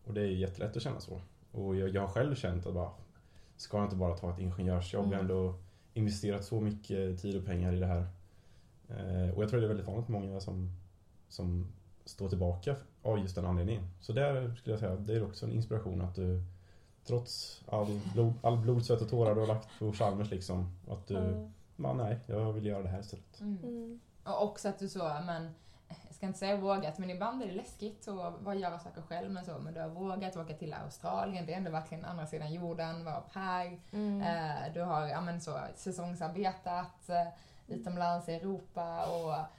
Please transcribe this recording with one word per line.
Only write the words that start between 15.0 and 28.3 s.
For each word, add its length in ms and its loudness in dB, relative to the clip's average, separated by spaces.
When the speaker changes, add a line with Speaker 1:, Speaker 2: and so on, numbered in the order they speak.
Speaker 1:
är 120 4
också 200 -6
en 60 0
inspiration 480 0
att 140 0
du, 280 4
trots 640 -2
all 320 2
blod, 180 8
all 160 6
blod, 260 6
svett 160 4
och 100 2
tårar 240 6
du 60 6
har 80 6
lagt 300 0
på 140 2
Chalmers, 380 2
liksom, 420 0
att 180 -6
du 100 0
Speaker 2:
Mm. 340 0
Speaker 1:
bara, 160 0
nej, 340 0
jag 260 0
vill 140 -2
göra 160 0
det 60 -2
här 120 -2
istället. 400 -12
Speaker 3:
Mm. 220 -2
Speaker 2:
Mm. 380 -6
Speaker 3:
Och 200 0
också 240 -2
att 100 -2
du 100 -4
så, 100 -8
men, 280 -4
jag 80 -18
ska 120 -8
inte 120 -4
säga 180 2
vågat, 420 0
men 120 -4
ibland 320 -2
är 40 -2
det 80 -4
läskigt 540 -8
att 320 -6